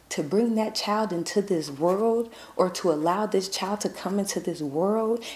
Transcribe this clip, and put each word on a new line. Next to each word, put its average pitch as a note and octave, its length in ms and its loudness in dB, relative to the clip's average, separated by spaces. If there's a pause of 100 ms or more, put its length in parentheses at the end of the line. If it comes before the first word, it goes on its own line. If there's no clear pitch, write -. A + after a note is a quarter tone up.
(100)
to - 120 -4
bring G#3+ 320 2
that G#3+ 200 0
child G#3 380 0
into E3+ 300 0
this E3+ 280 0
world, G#3 640 2 (240)
or F#3 140 4
to F#3 200 0
allow E3+ 360 2
this F#3+ 220 0
child G3+ 340 -4
to G3 60 -2
come G3 300 -2
into G3 220 -2
this D#3+ 220 -4
world, G#3+ 600 0 (140)